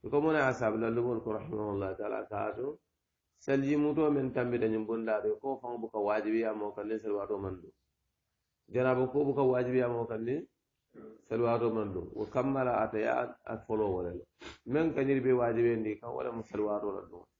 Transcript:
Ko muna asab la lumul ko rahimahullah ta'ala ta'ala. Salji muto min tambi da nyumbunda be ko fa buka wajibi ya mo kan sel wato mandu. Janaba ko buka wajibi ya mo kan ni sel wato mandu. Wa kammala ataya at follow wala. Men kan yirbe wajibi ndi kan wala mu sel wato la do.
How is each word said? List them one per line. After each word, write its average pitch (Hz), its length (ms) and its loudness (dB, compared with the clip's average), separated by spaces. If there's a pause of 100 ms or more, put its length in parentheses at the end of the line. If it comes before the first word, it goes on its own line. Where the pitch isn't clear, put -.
Ko 139 200 0
muna 151 280 4
asab 113 320 0
la 113 80 0
lumul 120 320 0
ko 110 120 -4
rahimahullah 104 640 -4
ta'ala 107 260 -6
ta'ala. 107 480 -6 (640)
Salji 139 400 2
muto 147 340 4
min 131 220 0
tambi 120 260 0
da 113 80 2
nyumbunda 110 540 0
be 107 200 0
ko 135 200 -4
fa 123 160 -10
buka 113 220 -6
wajibi 107 420 2
ya 110 140 0
mo 104 180 -4
kan 104 160 -6 (100)
sel 107 140 -4
wato 101 240 -2
mandu. 92 320 -6 (1000)
Janaba 127 440 4
ko 147 120 2
buka 139 180 2
wajibi 127 360 4
ya 123 100 4
mo 117 180 -2
kan 113 180 -6
ni 135 220 -4 (800)
sel 113 120 0
wato 117 300 2
mandu. 98 440 -4
Wa 107 120 -4
kammala 127 560 0
ataya 117 600 0
at 113 220 -8
follow 107 300 2
wala. 87 160 -4 (540)
Men 151 280 2
kan 139 140 2
yirbe 131 240 4
wajibi 117 440 4
ndi 107 240 -2
kan 117 100 -10
wala 127 220 -4
mu 113 100 -6
sel 104 180 -6
wato 104 320 0
la 95 140 -8
do. 87 220 -20 (120)